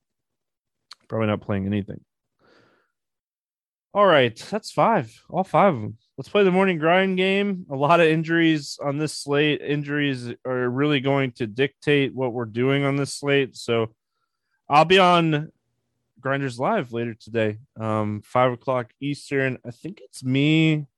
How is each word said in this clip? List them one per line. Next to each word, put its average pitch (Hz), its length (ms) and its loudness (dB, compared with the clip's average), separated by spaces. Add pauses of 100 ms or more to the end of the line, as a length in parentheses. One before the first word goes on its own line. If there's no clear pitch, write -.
(1080)
probably 113 200 -2
not 104 160 -2
playing 98 240 -4
anything. 101 360 -6 (1900)
All 202 140 6
right, 135 280 6 (160)
that's 214 220 -8
five. 160 560 0
All 185 160 -4
five 175 300 2
of 110 80 -6
'em. 110 160 -10 (180)
Let's - 140 -14
play 208 120 2
the 190 80 4
morning 185 280 2
grind 185 380 2
game. 190 540 -2
A 139 60 -6
lot 147 240 4
of 165 60 6
injuries 160 760 0
on 143 140 -4
this 151 160 -4
slate. 143 480 -2
Injuries 143 720 -4 (140)
are 127 240 -2
really 139 300 0
going 135 320 0
to 123 140 -6
dictate 139 680 -2
what 127 180 -4
we're 117 140 -6
doing 131 380 -2
on 139 120 -2
this 139 180 -6
slate. 139 420 -2
So 113 380 -4 (760)
I'll 156 180 6
be 185 120 6
on 165 540 2 (680)
Grinders 135 400 -6
Live 147 340 -4
later 117 220 -6
today, 110 440 -4 (200)
um, 107 460 -4
five 127 280 2
o'clock 123 380 -6 (100)
Eastern. 135 640 -4
I 120 60 -12
think - 300 -16
it's - 240 -20
me 151 640 2 (120)